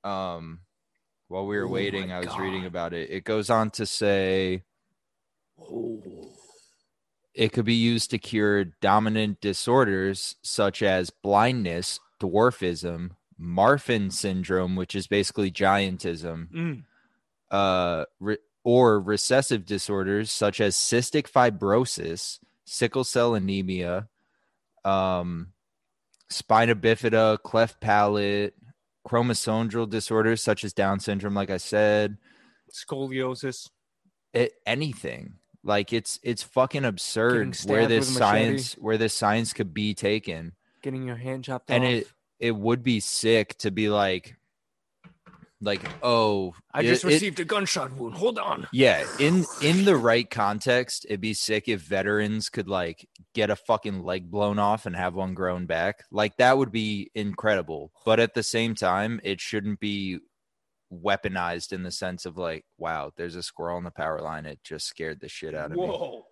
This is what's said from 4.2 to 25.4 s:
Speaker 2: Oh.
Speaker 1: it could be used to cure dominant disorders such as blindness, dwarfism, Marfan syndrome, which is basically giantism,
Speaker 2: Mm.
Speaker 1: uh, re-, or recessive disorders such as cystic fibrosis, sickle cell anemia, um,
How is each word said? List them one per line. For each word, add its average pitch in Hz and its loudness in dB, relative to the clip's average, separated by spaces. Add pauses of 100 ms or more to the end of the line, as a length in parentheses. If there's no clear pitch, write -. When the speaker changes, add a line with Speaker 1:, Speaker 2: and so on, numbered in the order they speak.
Speaker 2:
Oh. 113 -12 (1000)
Speaker 1:
it - 0
could 113 0
be 117 4
used 117 2
to 113 -2
cure 104 2
dominant 107 2
disorders 98 0
such 101 0
as 95 2
blindness, 101 0 (200)
dwarfism, 90 0 (280)
Marfan 101 2
syndrome, 92 -2
which 92 -4
is 95 -4
basically 101 0
giantism, 87 0
Speaker 2:
Mm. 165 -6 (680)
Speaker 1:
uh, 90 0 (140)
re-, 104 -4 (280)
or 120 6
recessive 107 0
disorders 101 -2
such 104 0
as 101 2
cystic 123 0
fibrosis, 101 2 (260)
sickle 127 -2
cell 120 2
anemia, 95 -2 (720)
um, 90 -2 (760)